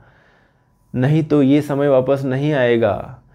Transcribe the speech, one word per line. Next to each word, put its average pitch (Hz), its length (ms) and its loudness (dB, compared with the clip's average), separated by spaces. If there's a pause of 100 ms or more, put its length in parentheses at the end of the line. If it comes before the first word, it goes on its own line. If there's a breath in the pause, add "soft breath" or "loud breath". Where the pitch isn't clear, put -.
(960 soft breath)
नहीं 147 280 0
तो 147 200 2
ये 143 180 2
समय 147 260 -2
वापस 131 380 2
नहीं 139 280 -2
आएगा। 120 680 0 (140 soft breath)